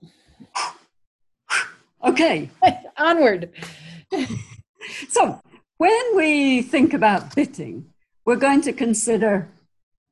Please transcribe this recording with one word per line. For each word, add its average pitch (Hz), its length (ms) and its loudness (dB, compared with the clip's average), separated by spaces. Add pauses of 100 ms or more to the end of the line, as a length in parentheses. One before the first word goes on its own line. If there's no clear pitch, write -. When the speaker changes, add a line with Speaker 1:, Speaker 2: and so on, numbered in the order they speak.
(2000)
Speaker 1:
Okay. 226 480 0 (120)
Speaker 2:
<laughs> - 360 0
Onward. 277 520 2 (1600)
Speaker 1:
So 220 320 0 (340)
when 440 400 2
we 285 460 2
think 285 320 2
about 208 420 0
bitting, - 540 -4 (360)
we're 240 120 2
going 277 240 2
to 269 100 -4
consider 202 760 -2 (640)